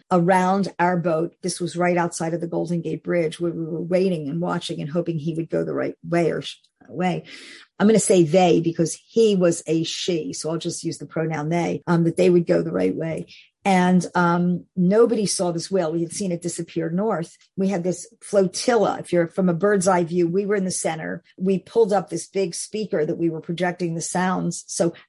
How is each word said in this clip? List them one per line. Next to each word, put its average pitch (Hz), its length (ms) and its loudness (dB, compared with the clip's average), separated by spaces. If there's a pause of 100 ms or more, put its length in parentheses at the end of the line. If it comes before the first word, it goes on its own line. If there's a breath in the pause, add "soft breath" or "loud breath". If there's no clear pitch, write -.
(120)
around 185 640 2
our 180 200 2
boat. 165 440 -2
This 175 180 -6
was 170 160 -6
right 175 220 2
outside 170 380 -2
of 170 60 -6
the 170 60 -4
Golden 170 340 -2
Gate 160 220 -6
Bridge, 170 360 -2
where 170 120 -2
we 165 140 -6
were 165 160 -6
waiting 175 480 0
and 170 100 -4
watching 175 420 -4
and 147 100 -8
hoping 170 260 -2
he 156 160 -4
would 160 160 -6
go 165 140 -2
the 151 100 -6
right 135 220 -4 (120)
way 165 220 0
or 160 140 -4
sh-, - 140 -14 (320)
way. 160 340 -4 (560 loud breath)
I'm 185 60 4
gonna 214 140 6
say 185 240 6
they 175 360 4
because 165 360 0
he 220 400 2
was 175 320 2
a 160 160 0
she, 156 500 -4
so - 160 -8
I'll 165 80 -2
just - 260 -8
use 160 140 -6
the 147 80 -14
pronoun 156 440 -4
they, 175 360 -2
um, 165 200 4
that 165 120 0
they 180 120 4
would 175 180 4
go 170 160 2
the 165 80 -6
right 180 240 0
way. 160 320 -6 (360 loud breath)
And, 180 420 4 (100)
um, 175 500 0 (120)
nobody 208 480 4
saw 175 260 -2
this 165 180 -6
whale. 175 220 0
We 165 100 -2
had 170 120 -6
seen 196 180 -4
it 170 100 -4
disappear 170 480 -6
north. 185 460 -2 (220 soft breath)
We 190 100 0
had 185 160 -2
this 175 240 -4 (140)
flotilla. - 800 2
If - 120 -14
you're 170 160 2
from 185 220 0
a 170 40 2
bird's 196 360 2
eye 180 160 4
view, 175 200 0
we 190 200 0
were 202 100 0
in 190 80 0
the 185 80 -4
center. 175 500 -6 (160 soft breath)
We 190 220 0
pulled 220 320 2
up 190 180 0
this - 180 -8
big 190 280 -4
speaker 196 500 -4
that 165 120 -4
we 170 120 0
were 160 120 -6
projecting 175 520 -4
the 165 80 -6
sounds. 175 640 -2
So 170 260 -2 (160 loud breath)